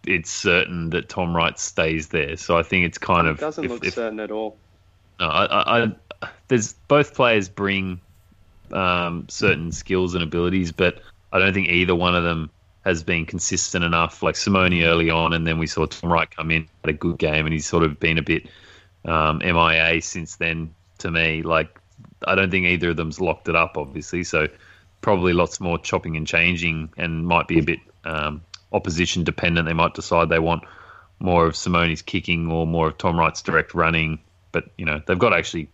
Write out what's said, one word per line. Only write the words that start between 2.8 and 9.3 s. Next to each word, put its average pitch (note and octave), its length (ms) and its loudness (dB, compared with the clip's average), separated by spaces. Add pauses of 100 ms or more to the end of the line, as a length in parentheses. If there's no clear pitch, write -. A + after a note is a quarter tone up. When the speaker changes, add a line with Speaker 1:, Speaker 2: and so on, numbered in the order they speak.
Speaker 1:
it's D#2+ 120 -4
kind E2+ 300 2
Speaker 2:
It D#2+ 40 2
Speaker 1:
of, D2 80 -6
Speaker 2:
doesn't D3+ 240 -6
Speaker 1:
if, - 80 -4
Speaker 2:
look A#2 140 -8
Speaker 1:
if - 80 -4
Speaker 2:
certain A2 260 -6
at G#2+ 100 -8
all. G#2+ 280 -6 (640)
Speaker 1:
No, E2+ 60 2
I, D#2+ 180 2
I, A#2 460 2 (300)
I, - 60 -10 (220)
there's, A#2+ 240 2 (160)
both C#3+ 240 4
players A2+ 340 2
bring, F#2+ 540 -4 (720)
um, F2 560 0
certain E2+ 420 0